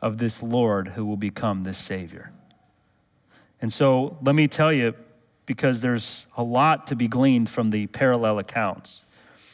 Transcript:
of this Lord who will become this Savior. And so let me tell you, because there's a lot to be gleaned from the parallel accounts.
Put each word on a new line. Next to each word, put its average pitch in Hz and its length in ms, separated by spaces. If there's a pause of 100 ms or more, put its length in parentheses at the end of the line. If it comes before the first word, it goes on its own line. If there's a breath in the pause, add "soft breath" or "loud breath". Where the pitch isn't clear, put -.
of 110 160
this 117 240
Lord 113 480
who 107 160
will 104 120
become 101 460
this 92 140
Savior. 90 540 (1300 soft breath)
And 113 120
so 135 480
let 139 140
me 151 120
tell 156 240
you, 120 220 (520)
because 127 360
there's 120 460 (100)
a 120 60
lot 131 440
to 139 80
be 117 120
gleaned 123 420
from 113 220
the 104 160
parallel 117 500
accounts. 98 640 (520 soft breath)